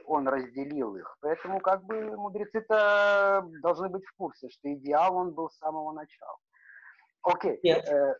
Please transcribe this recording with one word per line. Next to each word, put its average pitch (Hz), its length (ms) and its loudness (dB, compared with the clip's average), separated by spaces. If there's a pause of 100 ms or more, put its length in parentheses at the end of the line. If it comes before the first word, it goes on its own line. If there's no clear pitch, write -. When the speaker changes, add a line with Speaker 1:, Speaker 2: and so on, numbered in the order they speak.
Speaker 1:
он 143 220 0
разделил 131 680 -4
их. 87 240 -14
Поэтому 175 400 -4
как 190 240 0
бы 214 320 -8
мудрецы-то 202 1300 2 (180)
должны 175 260 0
быть 190 160 -6
в - 120 -20
курсе, 143 340 -8
что 143 220 -8
идеал, 147 440 2
он 180 180 -2
был 160 160 -6
с - 80 -20
самого 156 340 -6
начала. - 440 -16 (840)
Окей. 180 420 0
Speaker 2:
Нет, 160 240 4
Speaker 1:
Э, 139 320 4